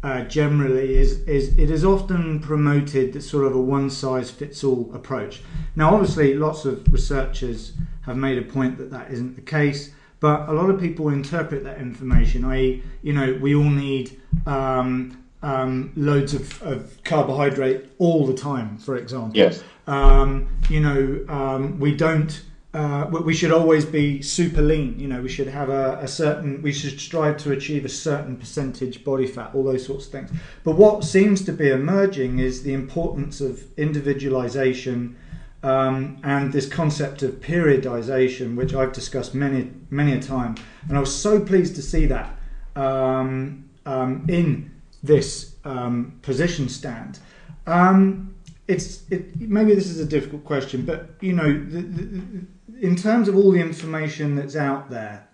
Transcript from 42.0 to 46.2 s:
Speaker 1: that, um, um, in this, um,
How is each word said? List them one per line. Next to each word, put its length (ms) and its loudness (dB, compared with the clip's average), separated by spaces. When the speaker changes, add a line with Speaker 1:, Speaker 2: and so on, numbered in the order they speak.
Speaker 1:
that, 280 -2
um, 920 -2
um, 420 -2
in 440 0
this, 600 2
um, 580 -6